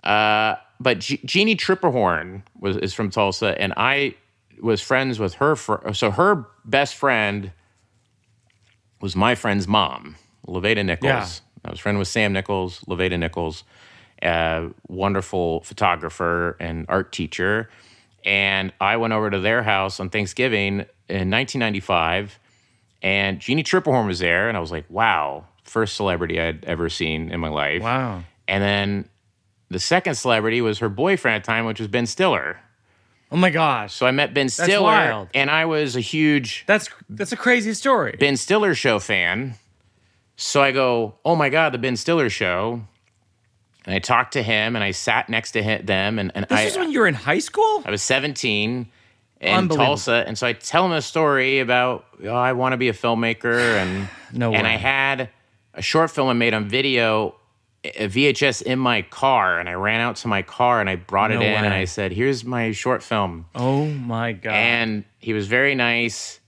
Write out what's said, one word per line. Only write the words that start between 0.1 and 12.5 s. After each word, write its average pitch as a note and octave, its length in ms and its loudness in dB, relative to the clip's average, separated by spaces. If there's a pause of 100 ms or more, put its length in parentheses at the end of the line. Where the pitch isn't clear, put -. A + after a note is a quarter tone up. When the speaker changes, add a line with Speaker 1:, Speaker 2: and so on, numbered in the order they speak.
Speaker 1:
but B2 220 0
Je-, C3+ 240 -6
Jeannie G#3 320 2
Tripperhorn G2 840 0 (180)
was, G2 160 -2
is F#2+ 180 -4
from G#2+ 160 -2
Tulsa, G2 500 0
and G2 160 -2
I C3+ 380 0 (460)
was A2 200 2
friends C3 380 0
with G2 160 -2
her D3 220 2
fr-, - 360 -4
so G#2 200 2
her D#3+ 340 2 (180)
best C3+ 300 0
friend G#2 560 0 (1500)
was F#2 160 -6
my A2+ 180 4
friend's G2+ 340 -2
mom, D#2 480 -2 (300)
Levada G2+ 380 -2
Nichols. F2+ 260 0
Speaker 2:
Yeah. A2 180 0 (380)
Speaker 1:
I - 40 -10
was - 100 -12
friend G2+ 180 -2
with F#2+ 100 -2
Sam G#2+ 240 0
Nichols, F#2+ 540 -4